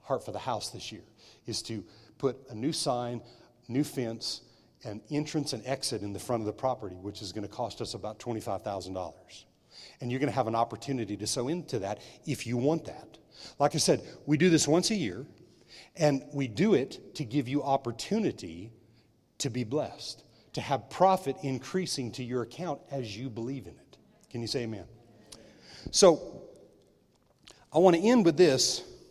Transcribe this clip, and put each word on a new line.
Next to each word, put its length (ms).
Heart 200
for 80
the 80
House 300
this 200
year, 140
is 180
to 200
put 200
a 60
new 160
sign, 500
new 160
fence, 580
an 160
entrance 400
and 140
exit 380
in 100
the 60
front 220
of 40
the 80
property, 420
which 260
is 120
gonna 160
cost 320
us 140
about 240
twenty-five 420
thousand 320
dollars. 520
And 100
you're 120
gonna 100
have 160
an 80
opportunity 640
to 100
sow 220
into 300
that 200
if 220
you 80
want 300
that. 320
Like 160
I 40
said, 220
we 120
do 120
this 200
once 220
a 40
year, 300
and 340
we 160
do 280
it 400
to 100
give 240
you 120
opportunity 1120
to 100
be 160
blessed, 580
to 80
have 280
profit 540
increasing 720
to 100
your 200
account 360
as 280
you 120
believe 380
in 60
it. 240
Can 100
you 80
say 140
amen? 240
So, 500
I 60
wanna 220
end 260
with 120
this, 460